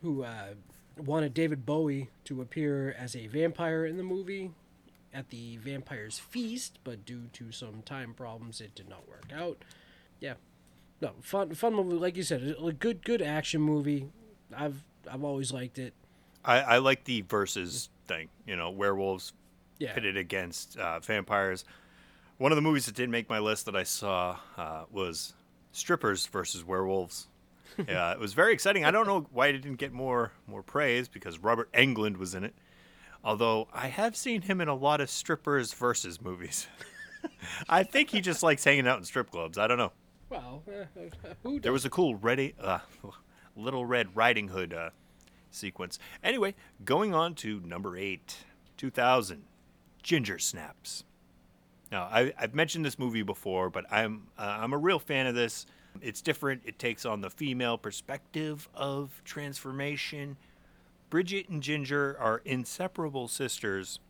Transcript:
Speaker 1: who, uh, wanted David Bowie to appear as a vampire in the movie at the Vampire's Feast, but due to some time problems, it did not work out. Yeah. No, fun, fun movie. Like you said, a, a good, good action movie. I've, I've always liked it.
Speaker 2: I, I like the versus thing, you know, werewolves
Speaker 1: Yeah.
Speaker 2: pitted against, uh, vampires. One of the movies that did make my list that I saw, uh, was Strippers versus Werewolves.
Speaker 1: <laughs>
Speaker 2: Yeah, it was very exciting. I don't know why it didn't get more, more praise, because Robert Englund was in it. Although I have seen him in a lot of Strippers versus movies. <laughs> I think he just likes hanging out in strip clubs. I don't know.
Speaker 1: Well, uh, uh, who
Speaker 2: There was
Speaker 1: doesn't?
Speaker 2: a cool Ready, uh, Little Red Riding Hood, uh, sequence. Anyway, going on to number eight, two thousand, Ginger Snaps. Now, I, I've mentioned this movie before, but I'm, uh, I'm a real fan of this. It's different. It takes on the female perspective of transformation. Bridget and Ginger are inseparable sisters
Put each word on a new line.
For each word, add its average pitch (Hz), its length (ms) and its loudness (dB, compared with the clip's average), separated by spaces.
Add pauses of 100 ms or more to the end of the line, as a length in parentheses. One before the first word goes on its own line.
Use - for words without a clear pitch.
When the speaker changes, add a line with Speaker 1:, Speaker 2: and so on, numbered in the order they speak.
Speaker 1:
who, 143 220 -2
uh, 107 300 -10 (420)
wanted 151 360 -2
David 151 320 0
Bowie 147 460 0 (140)
to 127 180 -8
appear 139 560 -2
as - 180 -10
a 117 120 -10
vampire 160 580 0
in 160 100 -4
the 185 60 -6
movie 185 480 -6 (640)
at 131 160 -10
the 117 280 -12
Vampire's 120 600 -10
Feast, 240 680 -6
but 110 200 -10
due 120 300 -12
to 113 180 -14
some 110 300 -12
time 127 320 -10
problems, 113 460 -12
it 104 140 -18
did 92 140 -18
not - 200 -20
work - 240 -18
out. 165 320 -8 (560)
Yeah. 131 140 -8 (680)
No, 123 200 -4
fun, 190 340 -2
fun 226 200 0
movie. 185 220 2
Like 175 200 0
you 185 80 -2
said, 139 180 -2
a, 151 220 -4
a 165 80 0
good, 196 320 -2
good 226 180 2
action 151 380 0
movie. 147 500 2 (460)
I've, 143 280 -6 (260)
I've 131 140 -6
always 135 280 -2
liked 127 260 -8
it. 127 160 -8 (500)
Speaker 2:
I, 127 160 10
I 123 180 10
like 135 260 6
the 120 180 0
versus 95 680 -2 (180)
thing, 82 220 -6 (180)
you 104 100 -6
know, 85 140 -2
werewolves 98 640 0 (460)
Speaker 1:
Yeah. 113 160 -6
Speaker 2:
pitted 101 220 0
against, 92 600 -4
uh, 85 240 -2
vampires. 98 640 0 (720)
One 139 140 6
of 156 40 6
the 147 60 4
movies 151 240 2
that 107 80 -6
did 123 140 -2
make 117 200 -2
my 110 100 0
list 107 280 0
that 101 100 -2
I 95 80 2
saw, 90 540 0 (180)
uh, 80 340 -8
was 90 440 -4 (380)
Strippers 113 540 0
versus 90 380 -6
Werewolves. 95 680 -2
Speaker 1:
<laughs> - 40 -20 (520)
Speaker 2:
Yeah, 90 240 2
it - 60 -4
was 101 160 -4
very 185 180 8
exciting. 196 320 2
I 151 60 8
don't 214 160 4
know 190 260 2
why 123 140 6
it 143 60 6
didn't 135 260 -4
get 139 160 -6
more, 123 380 0 (140)
more 101 160 -12
praise, 127 460 2
because 87 300 -10
Robert 113 340 2
Englund 110 460 6
was 92 160 -4
in 95 100 -4
it. 107 100 -8 (720)
Although 110 480 4
I 123 140 -4
have 214 280 0
seen 226 280 -2
him 190 180 0
in 165 80 0
a 143 60 2
lot 143 260 4
of 135 80 0
Strippers 143 640 0
versus 95 480 0
movies. 90 460 -6 (520)
<laughs> - 520 -10
I 175 120 6
think 277 280 2
he 208 100 2
just 175 220 0
likes 156 220 6
hanging 139 220 8
out 123 120 6
in 92 60 -8
strip 123 260 -2
clubs. 82 260 -4
I 104 120 4
don't 120 100 6
know. 107 140 2 (360)
Speaker 1:
Well, 247 400 -12
uh, 196 320 -14
uh, 170 420 -14
who 269 180 -4
Speaker 2:
There 117 120 2
was 135 100 2
Speaker 1:
doesn't? 131 100 -2
Speaker 2:
a - 20 -10
cool 160 220 4
Ready, 127 440 2
uh, 95 200 0 (760)
Little 123 300 -4
Red 117 280 2
Riding 110 340 4
Hood, 92 260 -4
uh, 82 160 -6 (600)
sequence. - 480 -8 (240)
Anyway, 202 320 0 (300)
going 180 300 2
on 165 220 2
to 107 280 -4
number 87 320 -6
eight, 95 400 -8 (400)
two 135 140 -6
thousand, 120 540 4 (580)
Ginger 107 360 2
Snaps. - 640 -6 (840)
Now, 95 140 -2
I, 113 340 4
I've 117 160 -4
mentioned 160 300 2
this 135 140 -2
movie 113 240 0
before, 95 480 0
but 90 200 -6
I'm, 107 340 0 (140)
uh, 104 220 -4
I'm 120 120 -2
a 143 60 0
real 165 200 4
fan 135 280 0
of 123 80 0
this. 120 300 0 (360)
It's - 220 -8
different. 139 420 -2
It 113 140 -12
takes 117 260 -4
on 110 160 -2
the 98 80 -6
female 123 480 -2
perspective 151 1000 -8
of 139 520 -6
transformation. 139 1120 -8 (720)
Bridget 185 400 0
and 151 120 -4
Ginger 143 560 0
are 113 280 2
inseparable 135 840 -4
sisters 101 800 -4